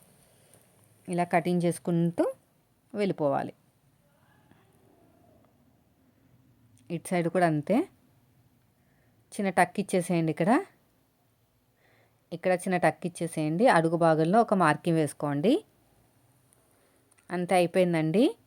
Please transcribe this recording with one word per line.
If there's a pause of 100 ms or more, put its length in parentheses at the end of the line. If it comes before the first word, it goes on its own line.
(1080)
ఇలా
కటింగ్
చేసుకుంటూ (720)
వెళ్ళిపోవాలి. (3250)
ఇటు
సైడ్
కూడా
అంతే. (1600)
చిన్న
టక్
ఇచ్చేసేయండి
ఇక్కడ. (1800)
ఇక్కడ
చిన్న
టక్
ఇచ్చేసేయండి.
అడుగు
భాగంలో
ఒక
మార్కింగ్
వేసుకోండి. (1800)
అంతే
అయిపోయిందండి. (240)